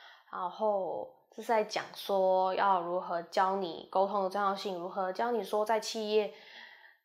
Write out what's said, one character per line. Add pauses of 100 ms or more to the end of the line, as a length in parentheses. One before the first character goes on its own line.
(300)
然
后 (180)
这
是
在
讲 (100)
说
要
如
何
教
你
沟
通
的
重
要
性，
如
何
教
你
说
在
企
业 (720)